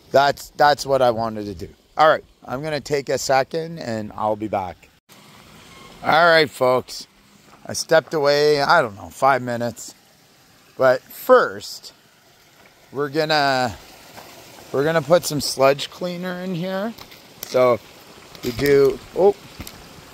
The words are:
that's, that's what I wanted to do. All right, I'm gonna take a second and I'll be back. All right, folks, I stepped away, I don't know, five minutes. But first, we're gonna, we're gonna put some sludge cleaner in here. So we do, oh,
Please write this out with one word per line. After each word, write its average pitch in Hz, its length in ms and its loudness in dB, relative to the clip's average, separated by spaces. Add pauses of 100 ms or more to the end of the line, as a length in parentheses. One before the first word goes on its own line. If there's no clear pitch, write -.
(100)
that's, 135 400 0
that's 147 360 0
what 135 160 0
I 123 80 4
wanted 110 360 -6
to 101 80 -10
do. 82 180 -16 (240)
All 156 120 6
right, 143 160 2 (200)
I'm 131 180 -8
gonna 151 180 -6
take 143 280 -4
a 139 100 -2
second 160 600 -2
and 110 360 -8
I'll 107 220 -2
be 107 120 -8
back. 95 400 -8 (1120)
All 151 240 4
right, 160 220 4
folks, - 580 -2 (600)
I 107 80 -10
stepped - 400 0
away, 147 480 2
I 160 180 4
don't 110 160 -4
know, 95 140 -16
five 131 320 0
minutes. 120 520 -8 (800)
But 127 260 2
first, - 920 0 (1000)
we're 139 180 -6
gonna, 139 640 0 (960)
we're 135 120 0
gonna 160 180 0
put 160 220 2
some 151 160 -4
sludge 139 500 0
cleaner 180 500 -10
in 185 140 -6
here. 190 400 -6 (480)
So 123 360 2 (640)
we 123 80 -6
do, 139 460 2 (180)
oh, 196 160 4 (800)